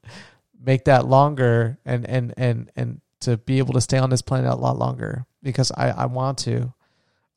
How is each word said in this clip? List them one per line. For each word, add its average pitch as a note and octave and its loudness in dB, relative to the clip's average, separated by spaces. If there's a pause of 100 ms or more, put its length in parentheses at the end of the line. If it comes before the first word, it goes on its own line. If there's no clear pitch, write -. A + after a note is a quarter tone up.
(240)
<laughs> - -20
make B2+ 0
that C3 4
longer C3 2
and, B2 -4
and, B2 -2
and, A#2+ -2
and B2 -6 (200)
to A#2+ 0
be C3 0
able B2+ 0
to B2+ 4
stay - 0
on C3 2
this B2+ 0
planet B2+ -2
a B2 0
lot B2+ -2
longer, B2 -4 (160)
because C3 0
I, B2+ 0
I A#2+ -2
want B2+ -4
to. B2 -2 (640)